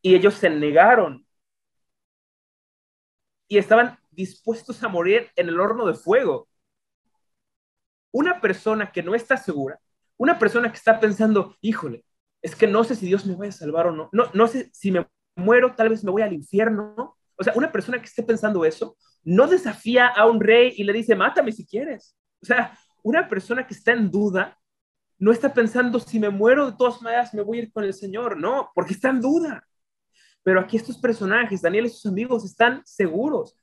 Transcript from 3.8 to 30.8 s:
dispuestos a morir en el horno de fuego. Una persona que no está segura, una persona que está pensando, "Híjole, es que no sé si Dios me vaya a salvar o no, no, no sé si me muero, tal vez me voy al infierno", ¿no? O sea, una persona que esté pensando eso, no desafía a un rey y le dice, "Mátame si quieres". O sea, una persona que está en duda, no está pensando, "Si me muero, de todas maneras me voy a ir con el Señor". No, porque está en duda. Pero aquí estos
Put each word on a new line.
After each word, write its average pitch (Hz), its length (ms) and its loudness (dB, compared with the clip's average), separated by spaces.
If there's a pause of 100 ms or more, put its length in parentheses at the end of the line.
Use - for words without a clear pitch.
dispuestos - 720 -10
a 226 60 -6
morir 190 460 0
en 175 140 -2
el 170 100 -2
horno 220 260 -2
de 165 80 0
fuego. 185 540 -2 (1600)
Una 349 300 -2
persona 208 500 -4
que 175 120 -8
no 180 100 -4
está 240 240 -2
segura, 147 420 -8 (380)
una 330 220 0
persona 233 300 0
que - 80 -12
está 220 220 2
pensando, 214 640 0
"Híjole, 156 420 -6 (380)
es - 140 -10
que 220 120 4
no 214 160 2
sé 226 120 -2
si 196 100 -10
Dios 196 200 -2
me 185 100 -6
vaya 202 140 -12
a - 40 -14
salvar 165 340 -4
o 170 40 0
no, 156 200 -10
no, 226 220 2
no 220 140 4
sé 254 260 -6
si 196 180 -4
me 175 160 -2 (280)
muero, 240 400 2
tal 226 140 0
vez 214 140 -2
me 185 80 -4
voy 208 100 0
al 202 120 -2
infierno", 208 640 -2
¿no? 269 200 -12 (200)
O - 60 -8
sea, - 120 0
una 302 160 0
persona 240 280 -6
que 233 60 -16
esté - 180 -10
pensando 214 420 -2
eso, 160 320 -4 (260)
no 208 240 4
desafía 247 600 2
a 208 180 4
un 226 160 4
rey 240 340 6
y 202 80 -6
le 202 100 -2
dice, 226 220 0
"Mátame 226 360 0
si 226 140 -16
quieres". - 520 -10 (240)
O - 40 -20
sea, 240 320 -4 (260)
una 311 260 0
persona 233 380 -6
que 202 60 -16
está - 180 -2
en 220 180 0
duda, 196 480 -2 (600)
no 202 120 4
está 277 220 0
pensando, 247 460 0
"Si - 200 -6
me 208 100 0
muero, 240 420 2
de 196 60 -20
todas 240 240 -2
maneras 233 320 -4
me 208 80 -6
voy 226 180 -6
a - 40 -8
ir 220 80 -16
con 214 120 -6
el 196 100 -6
Señor". 196 440 -8
No, 240 360 -4
porque 185 200 -4
está 262 160 -2
en 262 120 0
duda. 294 440 -2 (760)
Pero 185 180 2
aquí 214 180 -4
estos 233 200 -8